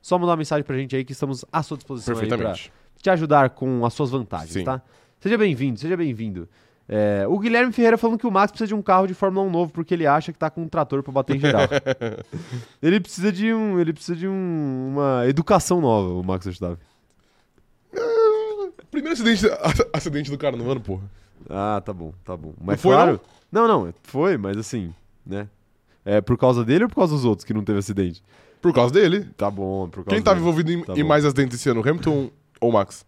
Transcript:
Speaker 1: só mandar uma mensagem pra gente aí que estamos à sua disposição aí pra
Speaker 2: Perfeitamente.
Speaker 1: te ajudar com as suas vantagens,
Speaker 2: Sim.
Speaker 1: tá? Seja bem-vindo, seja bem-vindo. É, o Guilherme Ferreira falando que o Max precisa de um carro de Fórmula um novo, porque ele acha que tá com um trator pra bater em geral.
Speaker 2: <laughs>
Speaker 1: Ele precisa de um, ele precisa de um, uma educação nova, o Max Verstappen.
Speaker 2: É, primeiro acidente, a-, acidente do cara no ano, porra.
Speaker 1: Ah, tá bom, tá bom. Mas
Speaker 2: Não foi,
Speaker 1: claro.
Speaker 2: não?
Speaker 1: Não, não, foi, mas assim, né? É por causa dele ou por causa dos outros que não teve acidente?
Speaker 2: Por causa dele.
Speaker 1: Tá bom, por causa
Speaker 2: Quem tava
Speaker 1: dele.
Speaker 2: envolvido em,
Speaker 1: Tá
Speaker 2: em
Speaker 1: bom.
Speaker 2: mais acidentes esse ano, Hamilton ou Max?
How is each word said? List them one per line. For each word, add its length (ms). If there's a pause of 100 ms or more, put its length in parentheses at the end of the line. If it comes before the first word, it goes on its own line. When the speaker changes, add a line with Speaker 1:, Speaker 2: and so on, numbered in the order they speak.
Speaker 1:
só 160
mandar 140
uma 60
mensagem 260
pra 140
gente 180
aí 80
que 80
estamos 400
à 100
sua 140
disposição 380
aí 80
pra 80
Speaker 2:
Perfeitamente. 420 (320)
Speaker 1:
te 60
ajudar 400
com 360
as 80
suas 160
vantagens, 440
Speaker 2:
Sim. 100
Speaker 1:
tá? 180 (380)
Seja 180
bem-vindo, 400
seja 200
bem-vindo. 500 (400)
É, 400
o 120
Guilherme 340
Ferreira 240
falando 200
que 80
o 60
Max 220
precisa 160
de 40
um 80
carro 240
de 80
Fórmula 320
um 60
novo, 220
porque 200
ele 140
acha 240
que 80
tá 100
com 120
um 80
trator 340
pra 80
bater 240
em 60
geral. 220
Speaker 2:
<laughs> 1160
Speaker 1:
Ele 200
precisa 320
de 200
um, 280
ele 100
precisa 260
de 80
um, 680
uma 340
educação 540
nova, 320
o 100
Max 220
Verstappen. 320 (1160)
Speaker 2:
É, 760 (180)
primeiro 240
acidente, 340
a-, 500
acidente 340
do 60
cara 180
no 160
ano, 80
porra. 240 (460)
Speaker 1:
Ah, 340
tá 80
bom, 220 (100)
tá 140
bom. 220
Mas 180
Speaker 2:
Não 40
foi, 140
Speaker 1:
claro. 240 (320)
Speaker 2:
não? 160
Speaker 1:
Não, 200
não, 60 (100)
foi, 340
mas 200
assim, 360 (320)
né? 240 (560)
É 160
por 160
causa 260
dele 220
ou 40
por 60
causa 180
dos 120
outros 180
que 100
não 120
teve 140
acidente? 440 (380)
Speaker 2:
Por 120
causa 200
dele. 320 (100)
Speaker 1:
Tá 160
bom, 380
por 160
causa 100
Speaker 2:
Quem 60
tava 140
Speaker 1:
dele. 120
Speaker 2:
envolvido 240
em, 100
Speaker 1:
Tá 120
Speaker 2:
em 100
Speaker 1:
bom. 60
Speaker 2:
mais 160
acidentes 340
esse 100
ano, 120
Hamilton 480 (320)
ou 100
Max? 360